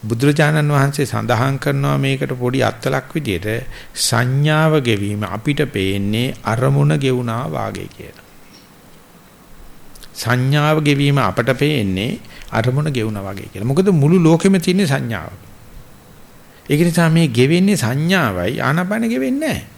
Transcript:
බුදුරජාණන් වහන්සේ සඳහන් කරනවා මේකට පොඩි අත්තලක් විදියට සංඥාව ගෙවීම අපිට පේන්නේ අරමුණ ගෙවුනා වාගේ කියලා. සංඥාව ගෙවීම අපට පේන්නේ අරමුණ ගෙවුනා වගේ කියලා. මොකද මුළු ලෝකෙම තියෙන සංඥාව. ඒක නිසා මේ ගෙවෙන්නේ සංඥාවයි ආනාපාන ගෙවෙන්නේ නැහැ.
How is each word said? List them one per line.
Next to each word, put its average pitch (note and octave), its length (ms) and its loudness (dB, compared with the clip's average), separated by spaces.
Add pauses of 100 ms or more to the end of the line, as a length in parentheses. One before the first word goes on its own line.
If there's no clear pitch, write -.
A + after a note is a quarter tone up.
බුදුරජාණන් D3 680 2
වහන්සේ C#3 360 0
සඳහන් A#2+ 520 0
කරනවා C#3+ 400 0
මේකට C3+ 360 -2
පොඩි B2 280 -2
අත්තලක් C3+ 520 -4
විදියට G#2 340 -4 (520)
සංඥාව D3 800 2
ගෙවීම G#2 440 -2
අපිට C#3 440 -2
පේන්නේ G2+ 720 -2
අරමුණ C#3 580 2
ගෙවුනා B2 480 -2
වාගේ G#2 420 -6
කියලා. - 380 -18 (1900)
සංඥාව C#3+ 680 0
ගෙවීම C#3+ 380 2
අපට A#2 340 0
පේන්නේ B2+ 680 0 (300)
අරමුණ B2+ 400 0
ගෙවුනා G#2+ 360 -2
වගේ G2 240 -10
කියලා. G2+ 200 -6
මොකද F#3 240 2
මුළු D#3 260 4
ලෝකෙම E3+ 380 4
තියෙන F3+ 260 0
සංඥාව. A#2 500 -4 (1300)
ඒක D3+ 140 0
නිසා E3+ 300 4
මේ E3 180 4
ගෙවෙන්නේ D#3+ 480 4
සංඥාවයි B2 840 0
ආනාපාන F3+ 440 0
ගෙවෙන්නේ C4 440 -2
නැහැ. - 160 -4 (140)